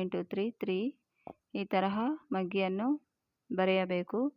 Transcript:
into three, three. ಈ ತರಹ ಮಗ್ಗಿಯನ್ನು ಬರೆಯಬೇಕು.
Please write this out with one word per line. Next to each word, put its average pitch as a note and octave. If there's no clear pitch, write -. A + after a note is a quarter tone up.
into F#3
three, G3+
three. G3+
ಈ G3+
ತರಹ G3
ಮಗ್ಗಿಯನ್ನು F#3+
ಬರೆಯಬೇಕು. F#3